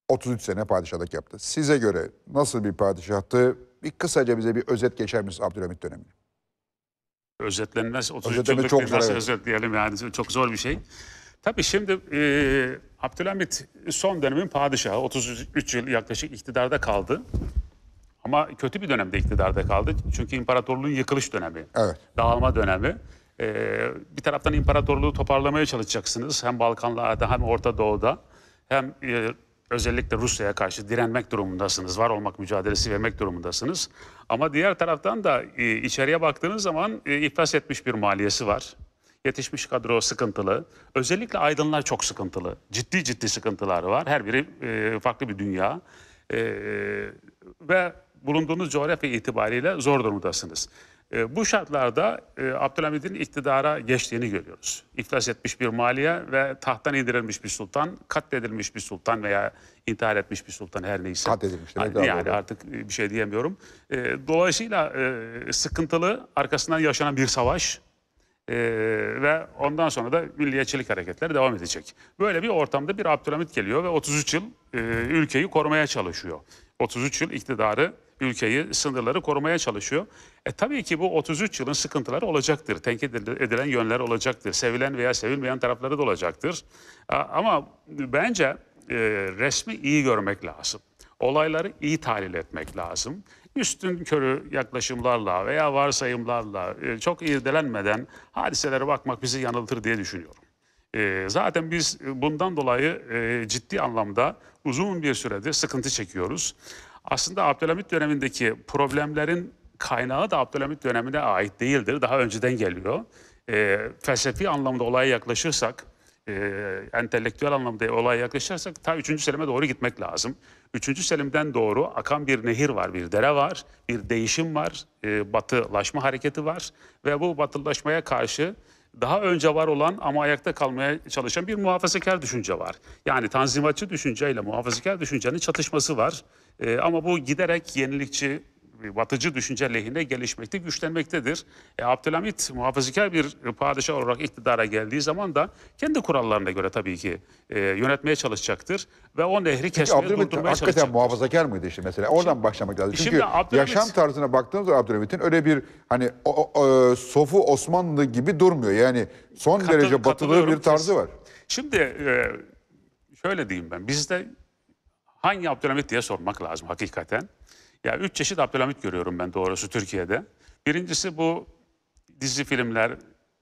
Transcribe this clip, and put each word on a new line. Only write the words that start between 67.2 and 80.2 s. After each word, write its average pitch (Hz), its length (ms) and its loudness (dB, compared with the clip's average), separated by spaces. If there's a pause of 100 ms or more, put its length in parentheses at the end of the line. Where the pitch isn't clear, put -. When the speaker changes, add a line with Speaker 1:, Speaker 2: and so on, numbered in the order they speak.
Speaker 2:
savaş, 135 540 0 (680)
e, 120 80 -2 (640)
ve 156 240 2 (120)
ondan 151 300 2
sonra 135 240 -2
da 165 120 2 (120)
milliyetçilik 135 540 0
hareketleri 92 440 -4
devam 135 220 4
edecek. - 380 -8 (260)
Böyle 185 220 2
bir 226 60 -2
ortamda 156 500 0
bir 202 80 -2
Abdülhamit 151 480 0
geliyor 120 300 0
ve 180 40 -2
otuz 147 320 0
üç - 140 -2
yıl, 175 80 0 (320)
e, 123 40 -2 (300)
ülkeyi 147 420 2
korumaya 151 360 2
çalışıyor. 87 540 -6 (400)
Otuz 120 240 0
üç 139 180 -2
yıl - 80 -2
iktidarı, 117 640 0 (280)
ülkeyi, 127 540 0
sınırları 127 480 0
korumaya 151 360 0
çalışıyor. 135 480 -2 (400)